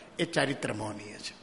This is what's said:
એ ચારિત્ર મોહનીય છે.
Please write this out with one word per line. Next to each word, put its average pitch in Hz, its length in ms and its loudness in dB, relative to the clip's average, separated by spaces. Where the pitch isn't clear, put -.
એ - 60 2
ચારિત્ર 135 480 2
મોહનીય 104 460 -4
છે. - 240 -8